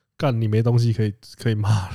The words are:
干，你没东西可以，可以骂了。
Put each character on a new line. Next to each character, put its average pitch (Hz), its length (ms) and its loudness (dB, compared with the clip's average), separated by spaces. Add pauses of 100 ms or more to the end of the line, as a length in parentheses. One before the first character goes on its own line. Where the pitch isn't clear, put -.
(160)
干， 123 240 -2
你 113 80 -2
没 110 120 2
东 117 160 2
西 117 160 2
可 110 120 0
以， 104 100 -2 (260)
可 - 80 -2
以 110 60 0
骂 104 160 -2
了。 98 240 -2